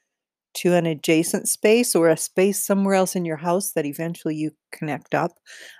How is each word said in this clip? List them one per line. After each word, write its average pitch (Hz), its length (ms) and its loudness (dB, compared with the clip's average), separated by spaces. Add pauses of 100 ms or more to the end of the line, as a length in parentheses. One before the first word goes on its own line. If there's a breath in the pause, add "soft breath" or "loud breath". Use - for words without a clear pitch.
(520)
to - 220 0
an 170 140 2
adjacent 165 600 0
space 233 480 2
or 170 140 4
a 160 80 4
space - 480 0
somewhere 196 300 0
else 185 200 0
in 180 80 -2
your 160 140 -6
house 175 360 -2
that 156 120 -2
eventually 165 500 -6
you 156 140 -4 (220)
connect - 420 -10
up, 147 200 -2 (460 loud breath)